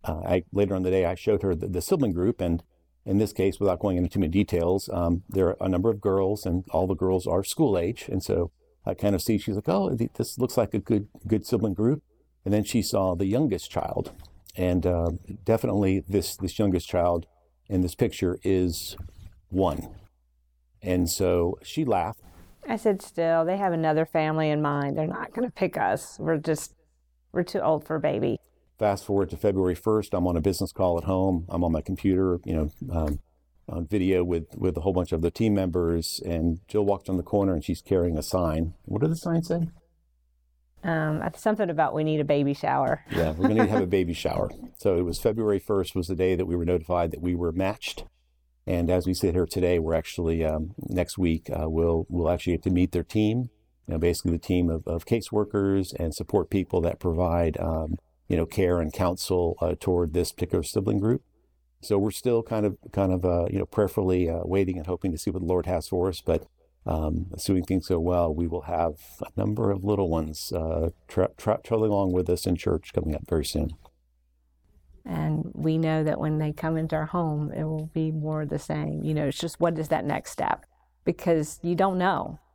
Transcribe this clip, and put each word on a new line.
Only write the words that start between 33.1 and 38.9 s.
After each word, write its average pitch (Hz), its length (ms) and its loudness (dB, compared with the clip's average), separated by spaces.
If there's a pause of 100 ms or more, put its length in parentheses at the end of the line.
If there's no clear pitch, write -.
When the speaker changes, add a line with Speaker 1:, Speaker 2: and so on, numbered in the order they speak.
Speaker 1:
on 82 180 -6
video 92 380 2
with, 85 320 -4
with 90 180 0
a 82 60 -4
whole 95 100 2
bunch 90 220 0
of 80 80 0
the 85 100 2
team 110 220 2
members. 85 720 0
And 85 420 0
Jill 104 160 0
walked 98 240 0
on 92 80 -2
the 90 80 -2
corner, 98 300 2
and 80 100 -2
she's - 180 -4
carrying 87 360 2
a 76 40 -2
sign. 85 520 -2 (100)
What 101 160 -4